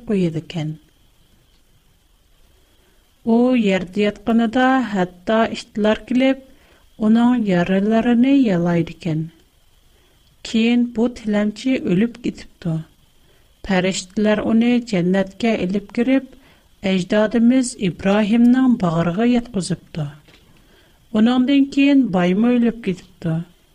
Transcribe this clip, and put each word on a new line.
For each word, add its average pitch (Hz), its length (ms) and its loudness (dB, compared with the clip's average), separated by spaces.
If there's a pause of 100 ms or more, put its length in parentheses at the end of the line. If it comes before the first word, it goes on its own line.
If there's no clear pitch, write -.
qo'yadi 170 380 -2
ekan. 156 260 -8 (2500)
U 226 120 2 (180)
yerda 190 460 -2
yotganida 233 680 0 (140)
hatto 202 580 -2 (120)
itlar 214 540 -4
kelib, 262 320 0 (640)
uning 233 340 4 (140)
yaralarini 220 920 2
yalaydi 175 540 2
ekan. 156 280 -6 (1300)
Keyin 233 440 0
bu 226 140 -4 (100)
tilamchi 208 580 -4 (100)
o'lib 214 340 0
ketibdi. - 600 -8 (920)
Farishtalar 196 720 -2
uni 226 400 2
jannatga 190 800 -2
ilib 196 340 -4
kirib, 262 360 0 (560)
ajdodimiz 214 920 0
Ibrohimning 226 1000 2
bag'riga 170 460 0
yotqizibdi. 190 800 -4 (1080)
Uningdan 254 520 2
keyin 277 420 2
boymi 185 400 0
o'lib 233 320 0
ketibdi. - 540 -6 (420)